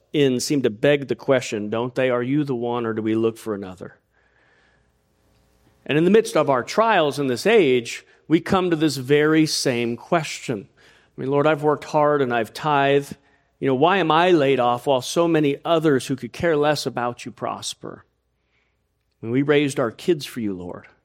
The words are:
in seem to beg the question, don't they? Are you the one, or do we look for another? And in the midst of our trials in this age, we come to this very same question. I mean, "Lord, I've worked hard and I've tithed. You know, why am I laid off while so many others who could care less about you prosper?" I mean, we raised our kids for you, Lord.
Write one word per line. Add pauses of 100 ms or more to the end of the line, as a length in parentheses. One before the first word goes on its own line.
(120)
in
seem
to
beg
the
question,
don't
they?
Are
you
the
one,
or
do
we
look
for
another? (1900)
And
in
the
midst
of
our
trials
in
this
age, (220)
we
come
to
this
very
same
question. (100)
I
mean,
"Lord,
I've
worked
hard
and
I've
tithed. (440)
You
know,
why
am
I
laid
off
while
so
many
others
who
could
care
less
about
you
prosper?" (1160)
I
mean,
we
raised
our
kids
for
you,
Lord. (180)